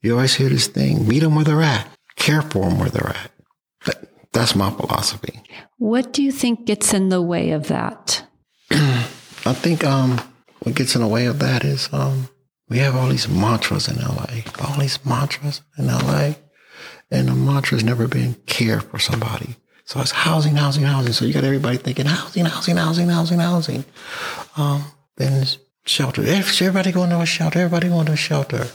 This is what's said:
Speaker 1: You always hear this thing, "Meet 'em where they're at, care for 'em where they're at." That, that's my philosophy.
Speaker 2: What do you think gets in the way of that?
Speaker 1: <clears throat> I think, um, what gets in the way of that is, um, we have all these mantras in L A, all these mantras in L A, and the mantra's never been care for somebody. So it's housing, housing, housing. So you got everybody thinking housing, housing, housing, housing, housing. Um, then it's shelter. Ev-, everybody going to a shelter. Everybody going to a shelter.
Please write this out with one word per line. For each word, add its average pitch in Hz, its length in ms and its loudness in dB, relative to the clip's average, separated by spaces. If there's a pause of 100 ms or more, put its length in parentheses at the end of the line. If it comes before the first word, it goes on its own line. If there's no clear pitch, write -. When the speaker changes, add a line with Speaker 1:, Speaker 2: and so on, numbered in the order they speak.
Speaker 1:
You 113 120 2
always 131 200 2
hear 135 140 2
this 131 180 2
thing, 135 420 2
"Meet 135 140 4
'em 160 120 4
where 151 100 4
they're 156 180 4
at, 131 260 0 (280)
care 151 260 2
for 98 240 -2
'em 90 120 2
where - 120 2
they're - 260 -2
at." - 140 -14 (560)
That, - 220 -6 (240)
that's 117 220 0
my 98 160 2
philosophy. - 720 -6 (360)
Speaker 2:
What 247 340 0
do 285 100 0
you 277 100 2
think 240 340 0
gets 208 260 0
in 190 160 4
the 185 140 2
way 170 280 0
of 151 180 -2
that? - 560 -4 (220)
Speaker 1:
<clears throat> - 240 -12
I 127 840 0
think, 160 320 0
um, 131 360 2 (400)
what 120 140 -2
gets 139 200 0
in 120 80 2
the 110 60 2
way 117 180 2
of 123 120 -2
that 131 260 0
is, 139 280 -2
um, 135 360 -2 (400)
we 117 100 0
have 135 180 2
all 127 120 2
these 123 200 0
mantras 107 600 0
in - 120 -4
L - 280 -4
A, 113 160 -8 (180)
all 143 160 -4
these 139 260 -2
mantras 143 560 -2 (160)
in 131 140 0
L 127 200 0
A, 147 260 0 (760)
and 131 180 2
the 127 60 2
mantra's 131 500 2
never 117 220 2
been 123 300 0 (100)
care 110 340 0
for - 180 -10
somebody. - 580 -4 (280)
So - 160 -6
it's 135 120 -2
housing, 151 440 2
housing, 143 280 2
housing. 135 280 2
So - 140 0
you 120 80 0
got 135 100 0
everybody 135 320 0
thinking 131 300 -2
housing, 170 400 0
housing, 170 320 -2
housing, 170 320 2
housing, 170 280 2
housing. 165 460 0 (720)
Um, 143 260 0 (360)
then 135 240 2
it's 131 160 -4 (260)
shelter. 127 380 -2
Ev-, 175 400 0
everybody 185 280 2
going 180 200 2
to 170 100 2
a 170 60 0
shelter. 160 320 0
Everybody 175 300 2
going 170 180 2
to 156 60 2
a 151 40 2
shelter. 139 580 -2